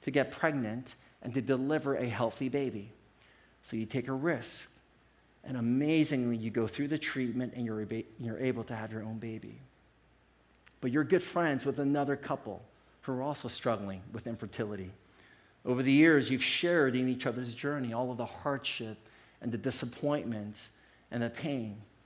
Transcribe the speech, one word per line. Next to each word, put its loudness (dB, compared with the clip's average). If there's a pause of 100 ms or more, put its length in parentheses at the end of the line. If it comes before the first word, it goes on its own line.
to -2
get 4
pregnant 0 (280)
and -6
to 2
deliver 2
a 0
healthy 0
baby. -2 (760)
So -12
you -2
take -2
a -4
risk, -4 (720)
and -6
amazingly, 4
you -2
go 2
through -2
the 0
treatment -2
and -4
you're -2
ab-, -4 (140)
you're -4
able 0
to -8
have -6
your -6
own -8
baby. -10 (1200)
But -2
you're 4
good 4
friends 0
with 0
another 2
couple -6 (400)
who -4
are -2
also -4
struggling -2 (100)
with -8
infertility. -6 (720)
Over 2
the 4
years, 10
you've 2
shared 4
in 2
each 0
other's -2
journey -2
all -2
of -6
the -4
hardship -4 (440)
and -4
the -2
disappointment -2 (420)
and 0
the 0
pain. -4 (280)